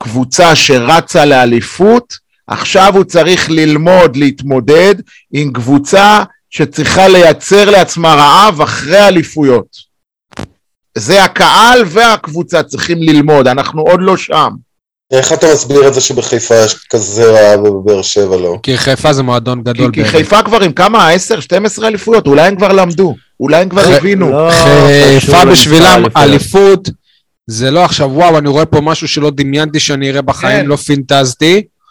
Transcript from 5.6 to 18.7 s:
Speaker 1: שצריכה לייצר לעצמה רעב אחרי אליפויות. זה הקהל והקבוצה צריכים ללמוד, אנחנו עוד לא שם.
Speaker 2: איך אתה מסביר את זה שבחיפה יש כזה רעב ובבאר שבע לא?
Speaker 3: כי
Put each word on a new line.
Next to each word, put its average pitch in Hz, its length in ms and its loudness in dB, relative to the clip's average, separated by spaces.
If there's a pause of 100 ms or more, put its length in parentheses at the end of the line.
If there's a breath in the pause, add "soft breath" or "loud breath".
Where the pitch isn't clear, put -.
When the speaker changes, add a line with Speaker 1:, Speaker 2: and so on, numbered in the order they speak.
Speaker 1:
שצריכה 156 580 -2
לייצר 185 640 2
לעצמה 170 440 0
רעב 151 460 2
אחרי 175 480 0
אליפויות. 151 800 -2 (1120)
זה 170 260 0
הקהל 208 640 2
והקבוצה 175 760 -2
צריכים - 400 -6
ללמוד, 147 460 2
אנחנו 139 340 -4
עוד 175 200 2
לא 190 140 0
שם. 151 340 -2 (600)
Speaker 2:
איך 131 220 0
אתה 160 220 0
מסביר 139 340 2
את 131 60 0
זה 127 60 -4
שבחיפה 120 540 -4
יש 110 200 2 (160)
כזה 104 340 -2
רעב 107 360 4
ובבאר 101 420 -2
שבע 95 340 -2
לא? 90 260 -4
Speaker 3:
כי 131 160 -4